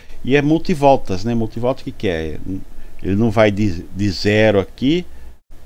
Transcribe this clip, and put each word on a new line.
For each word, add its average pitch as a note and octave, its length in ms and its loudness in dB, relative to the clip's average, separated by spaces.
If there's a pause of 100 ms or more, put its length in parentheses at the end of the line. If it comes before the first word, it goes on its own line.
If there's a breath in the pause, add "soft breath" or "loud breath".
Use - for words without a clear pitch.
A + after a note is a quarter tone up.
(240 loud breath)
E B2 100 2
é C#3+ 80 6
multivoltas, C#3 840 2
né? A#2+ 100 0
Multivolta A#2 480 -2
o - 20 -12
que C3+ 80 -8
que - 160 -4
é? D#2+ 320 -4 (640 loud breath)
Ele F#2 120 0
não A2+ 160 2
vai G#2+ 200 4
de, G2 320 -2
de G2 280 -2
zero G#2 480 4
aqui C#3 480 -2 (600 soft breath)